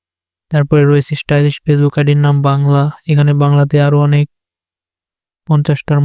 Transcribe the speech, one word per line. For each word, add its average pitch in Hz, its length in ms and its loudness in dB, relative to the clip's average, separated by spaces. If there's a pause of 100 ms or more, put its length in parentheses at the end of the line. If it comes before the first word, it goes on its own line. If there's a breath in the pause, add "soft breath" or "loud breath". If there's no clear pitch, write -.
(520)
তারপরে 147 400 0
রয়েছে 143 220 0 (100)
স্টাইলিশ 147 420 -2
Facebook 143 360 0
আইডির 147 260 0
নাম 143 100 2 (120)
বাংলা, 143 340 0 (240)
এখানে 147 260 0 (100)
বাংলাতে 143 340 2 (100)
আরও 147 200 2
অনেক 147 200 0 (1200)
পঞ্চাশটার 147 560 -2